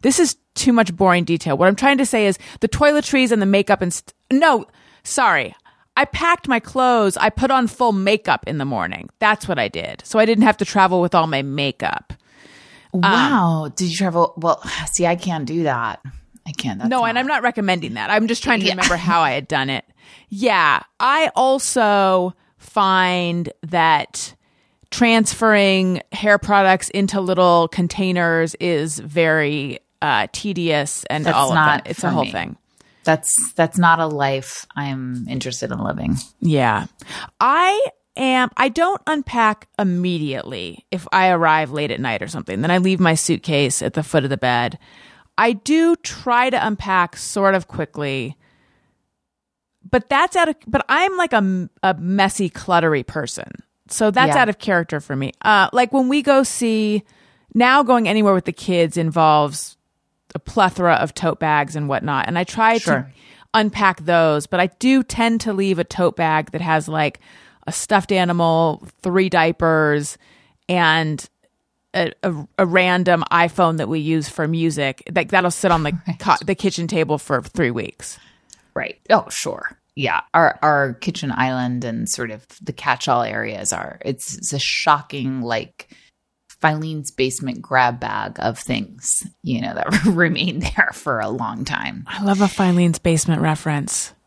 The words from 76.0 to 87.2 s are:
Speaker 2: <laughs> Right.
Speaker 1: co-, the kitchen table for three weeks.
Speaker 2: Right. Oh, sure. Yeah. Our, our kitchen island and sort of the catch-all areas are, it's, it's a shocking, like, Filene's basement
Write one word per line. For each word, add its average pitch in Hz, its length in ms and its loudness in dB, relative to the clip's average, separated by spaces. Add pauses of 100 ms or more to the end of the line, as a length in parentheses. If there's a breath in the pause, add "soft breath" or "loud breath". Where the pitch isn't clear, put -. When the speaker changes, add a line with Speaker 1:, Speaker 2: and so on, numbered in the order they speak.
Speaker 2:
<laughs> - 40 -8
Right. 175 120 -6
Speaker 1:
co-, 196 240 2
the 180 120 -2
kitchen 170 320 -4
table 151 320 -2
for 131 240 -2
three 135 280 -2
weeks. - 460 -10 (560 soft breath)
Speaker 2:
Right. - 260 -8 (100)
Oh, 214 200 2
sure. - 500 -10 (160)
Yeah. 117 240 -2 (140)
Our, 160 280 2
our 143 340 0
kitchen - 360 -6
island 123 540 -4
and 113 240 -6
sort 117 220 -6
of 107 140 -16 (160)
the - 120 -10
catch-all 123 500 -2
areas 107 480 -6
are, - 320 -10
it's, - 340 -8
it's - 140 -8
a 139 80 -4
shocking, 135 840 -2
like, - 480 -8 (720 soft breath)
Filene's 156 500 -4
basement 131 500 -4